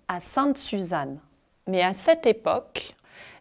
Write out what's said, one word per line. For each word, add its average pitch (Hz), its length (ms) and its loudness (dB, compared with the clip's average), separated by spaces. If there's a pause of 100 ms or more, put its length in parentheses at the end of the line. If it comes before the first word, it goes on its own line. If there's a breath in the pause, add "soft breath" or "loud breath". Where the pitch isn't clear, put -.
à 180 120 -6
Sainte-Suzanne. 180 1000 -2 (480)
Mais 185 160 2
à 185 100 2
cette 330 340 2
époque, - 680 0 (460 loud breath)